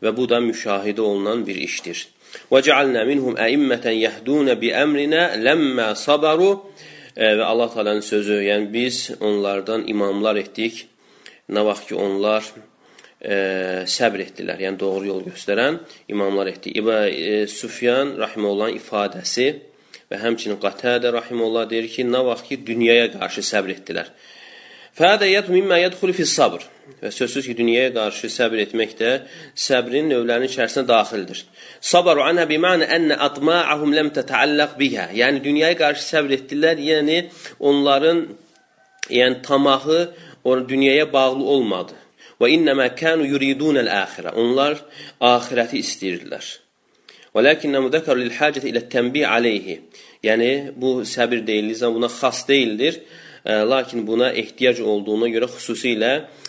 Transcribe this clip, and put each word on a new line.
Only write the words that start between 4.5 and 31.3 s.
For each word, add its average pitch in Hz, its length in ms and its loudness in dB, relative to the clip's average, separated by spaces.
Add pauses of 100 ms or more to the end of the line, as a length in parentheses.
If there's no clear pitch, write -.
بِأَمْرِنَا 143 640 2 (160)
لَمَّا 131 540 2
صَبَرُوا. 156 640 2 (600)
E, 110 120 2 (120)
və 110 40 2
Allah 113 280 0
Taala'nın 107 320 -2
sözü, 104 400 0
yəni 104 300 0
biz 123 460 -2
onlardan 101 680 -2
imamlar 104 480 0
etdik, 110 460 -6 (680)
nə 104 160 0
vaxt 104 240 -2
ki - 80 -8
onlar, 101 480 -2 (800)
e, 101 160 -4 (500)
səbr 101 380 0
etdilər, 90 340 -10
yəni 95 200 -4
doğru 98 280 -2
yol 92 160 -4
göstərən 110 560 -2 (320)
imamlar 98 400 -2
etdi. - 240 -12
İbə, 110 220 0 (100)
e, 101 400 -2
Süfyan 120 720 -2
rahimehullahın 104 640 -2
ifadəsi 101 640 -2 (640)
və 101 80 -8
həmçinin 110 400 -4
Qatadə 120 560 -2
rahimehullah 113 560 -4
deyir 113 160 -4
ki, 123 160 -6
nə 123 240 0
vaxt 117 240 -6
ki 135 160 -8
dünyaya 117 480 4
qarşı 98 320 -6
səbr 95 300 -2
etdilər. - 340 -10 (840)
فَهَذَا 202 300 4
يَدْخُلُ 190 340 2
مِمَّا 190 180 2
يَدْخُلُ 180 360 0
فِي 165 100 0
الصَّبْرِ. 113 380 2 (400)
Və 107 100 -8
sözsüz 127 380 -4
ki, 120 80 -6
dünyaya 117 340 4
qarşı 113 400 -4
səbr 113 320 0
etmək 110 320 -2
də 113 140 0 (480)
səbrin 127 500 0
növlərinin 120 400 0
içərisinə 131 400 -2
daxildir. 107 540 0 (400)